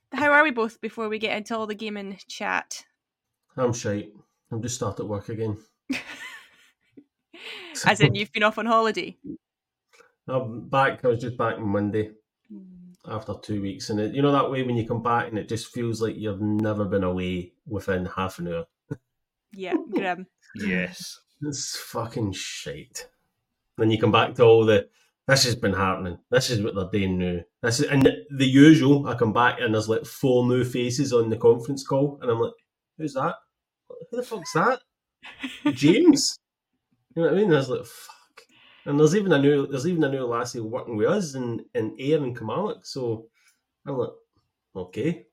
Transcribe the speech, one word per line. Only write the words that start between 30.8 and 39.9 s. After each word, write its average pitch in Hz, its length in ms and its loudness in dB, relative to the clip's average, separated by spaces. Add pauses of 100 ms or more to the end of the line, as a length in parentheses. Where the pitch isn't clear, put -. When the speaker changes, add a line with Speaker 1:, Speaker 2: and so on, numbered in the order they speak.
Speaker 2:
on 113 160 2
the 110 80 -2
conference 139 480 2
call. 143 340 0
And 127 100 -2
I'm 113 100 0
like, 113 120 -2 (460)
"Who's 151 160 -8
that? 147 220 -2 (720)
Who 240 80 -6
the 247 40 -6
fuck's 202 300 -12
that? 214 280 0 (460)
Speaker 1:
<laughs> - 460 -6
Speaker 2:
James?" 220 640 6 (800)
You 165 60 0
know 160 80 4
what 170 80 2
I - 20 4
mean? 214 100 4
There's, 135 200 2
like, 104 160 -6
"Fuck." - 240 -20 (760)
And 143 140 0
there's 156 160 6
even 196 160 2
a 143 60 6
new, 139 280 4
there's 131 200 -6
even 170 180 2